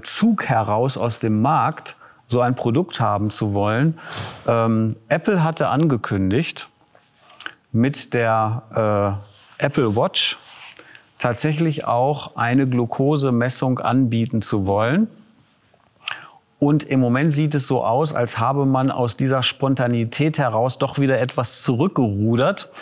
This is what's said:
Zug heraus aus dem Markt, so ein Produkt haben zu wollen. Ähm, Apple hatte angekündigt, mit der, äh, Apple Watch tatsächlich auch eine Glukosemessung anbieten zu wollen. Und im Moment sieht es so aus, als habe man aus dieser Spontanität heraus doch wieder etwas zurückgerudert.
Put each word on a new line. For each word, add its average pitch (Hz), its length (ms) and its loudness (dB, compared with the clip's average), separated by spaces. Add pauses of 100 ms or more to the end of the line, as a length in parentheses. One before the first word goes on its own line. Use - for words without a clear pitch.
Zug - 420 0
heraus 113 520 0
aus 113 220 -2
dem 110 220 0
Markt, 139 560 0 (300)
so 123 120 2
ein 123 160 2
Produkt 127 460 -2
haben 104 300 0
zu 104 220 -2
wollen. 113 460 0 (480)
Ähm, 113 480 2 (140)
Apple 170 340 2
hatte 160 240 0
angekündigt, 113 1040 0 (1040)
mit 127 400 0
der, 110 1080 0 (400)
äh, - 60 0
Apple 120 320 2
Watch - 400 0 (840)
tatsächlich 147 640 -2
auch 127 520 -2
eine 123 280 2
Glukosemessung 127 1120 0
anbieten 117 640 0
zu 101 240 0
wollen. 117 440 2 (1500)
Und 143 240 2
im 131 180 0
Moment 131 320 2
sieht 147 200 0
es 143 140 -2
so 127 180 0
aus, 135 300 0
als 120 240 -2
habe 139 260 0
man 131 240 2
aus 120 260 -2
dieser 131 280 0
Spontanität 131 960 0
heraus 120 400 0
doch - 180 -2
wieder 131 220 2
etwas 123 420 -2
zurückgerudert. 120 1080 0 (100)